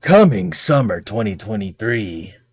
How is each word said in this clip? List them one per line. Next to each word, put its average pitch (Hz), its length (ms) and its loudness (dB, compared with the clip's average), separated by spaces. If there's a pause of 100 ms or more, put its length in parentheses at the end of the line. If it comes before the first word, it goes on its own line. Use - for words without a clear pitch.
Coming 151 520 4
summer 120 480 0
twenty 104 360 -6
twenty-three. 101 960 -6 (180)